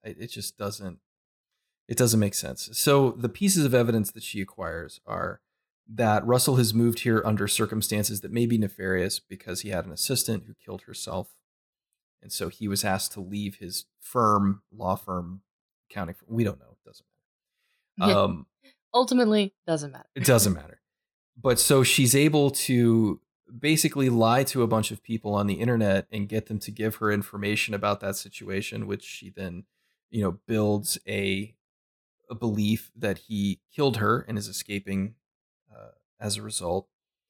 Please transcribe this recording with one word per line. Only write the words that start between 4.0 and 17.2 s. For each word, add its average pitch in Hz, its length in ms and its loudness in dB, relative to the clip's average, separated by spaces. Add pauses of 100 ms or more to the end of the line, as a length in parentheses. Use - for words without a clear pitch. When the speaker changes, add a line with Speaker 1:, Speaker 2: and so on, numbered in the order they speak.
Speaker 1:
that - 120 -18
she - 180 -8
acquires 82 640 -10
are - 340 -6 (500)
that 110 380 2
Russell 127 300 4
has 110 160 4
moved 117 260 4
here 113 260 2
under 101 220 0
circumstances 107 720 -2
that 98 100 -12
may 117 140 0
be 117 120 2
nefarious 95 640 -2
because 95 400 -12
he 104 80 -10
had 90 160 -4
an 92 80 -14
assistant 113 520 -2
who 107 80 -20
killed - 280 -16
herself. - 480 -10 (920)
And - 100 -20
so 87 180 -6
he 104 180 -8
was 98 160 -2
asked 98 300 -2
to 101 80 -14
leave 101 360 -10
his 90 280 -12 (160)
firm, 104 640 2 (120)
law 92 220 -4
firm, 92 460 -8 (460)
accounting 92 260 -8
firm. - 140 -20
We 113 140 0
don't 69 160 -2
know. 58 120 -20
It - 140 -20
doesn't - 200 -20 (920)